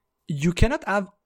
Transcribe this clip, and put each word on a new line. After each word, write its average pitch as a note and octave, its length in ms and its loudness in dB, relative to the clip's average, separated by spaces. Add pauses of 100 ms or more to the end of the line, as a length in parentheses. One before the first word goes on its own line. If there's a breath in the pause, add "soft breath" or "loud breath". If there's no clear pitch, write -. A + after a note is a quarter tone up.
(260)
you D#3 260 -2
cannot A3+ 320 2
have G3 240 -2 (180)